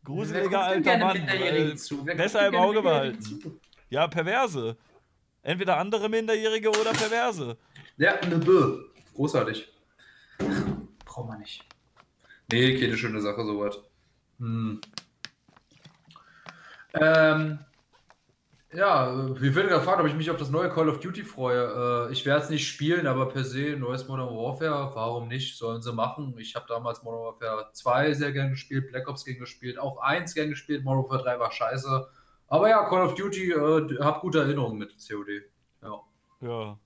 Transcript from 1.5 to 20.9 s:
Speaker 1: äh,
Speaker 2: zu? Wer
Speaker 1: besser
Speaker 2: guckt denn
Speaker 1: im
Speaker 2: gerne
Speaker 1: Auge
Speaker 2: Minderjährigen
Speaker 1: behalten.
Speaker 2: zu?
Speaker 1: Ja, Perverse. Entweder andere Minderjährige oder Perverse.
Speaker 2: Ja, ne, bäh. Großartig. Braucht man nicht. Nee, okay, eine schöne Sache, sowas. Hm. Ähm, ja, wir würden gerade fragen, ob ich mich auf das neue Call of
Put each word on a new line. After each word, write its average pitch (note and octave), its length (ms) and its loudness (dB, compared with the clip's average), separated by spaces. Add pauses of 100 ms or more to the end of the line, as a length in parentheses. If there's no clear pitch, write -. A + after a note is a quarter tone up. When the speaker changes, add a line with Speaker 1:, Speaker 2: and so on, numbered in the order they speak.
Speaker 1:
äh, D3 40 -8
Speaker 2:
zu? C#3 300 -8
Wer E3+ 100 -2
Speaker 1:
besser G3+ 240 2
Speaker 2:
guckt - 0 -
denn G3+ 80 6
Speaker 1:
im G3 40 2
Speaker 2:
gerne F3+ 140 6
Speaker 1:
Auge G#3+ 160 2
Speaker 2:
Minderjährigen C3+ 380 2
Speaker 1:
behalten. G#2+ 200 -10
Speaker 2:
zu? - 200 -14 (300)
Speaker 1:
Ja, D3 180 2
Perverse. E3 680 -2 (680)
Entweder F3+ 340 0
andere G3+ 320 0
Minderjährige A3 640 0
oder A3 220 2
Perverse. A3 680 -2 (400)
Speaker 2:
Ja, F#3 160 4 (120)
ne, E3+ 120 2
bäh. D3+ 400 6 (360)
Großartig. A2 540 -2 (1400)
Braucht A#2+ 240 -12
man A2 120 -12
nicht. - 240 -16 (840)
Nee, B2 240 6
okay, B2+ 120 2
eine A2+ 100 0
schöne A2 240 -2
Sache, G#2 240 -2
sowas. G#2 340 -2 (600)
Hm. A2+ 420 -4 (2250)
Ähm, D#3 640 4 (1120)
ja, C3 680 2
wir C3+ 140 2
würden F#3+ 140 4
gerade E3 140 4
fragen, F#3 200 2
ob D3+ 40 4
ich D3 80 0
mich D#3+ 160 -2
auf E3+ 60 -2
das C#3+ 140 -6
neue F3 200 0
Call D#3+ 180 2
of D3 120 0